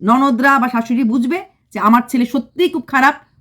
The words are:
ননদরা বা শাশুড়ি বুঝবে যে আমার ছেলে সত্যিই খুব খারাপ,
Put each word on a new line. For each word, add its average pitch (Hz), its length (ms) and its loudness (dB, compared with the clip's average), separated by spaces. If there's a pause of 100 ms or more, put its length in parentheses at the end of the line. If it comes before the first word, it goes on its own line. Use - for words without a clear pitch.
ননদরা 262 560 2
বা 247 100 -2
শাশুড়ি 240 340 -2
বুঝবে 254 400 -2 (300)
যে 202 60 -8
আমার 220 300 2
ছেলে 247 160 0
সত্যিই 277 440 -4
খুব 302 180 -8
খারাপ, 269 280 2 (260)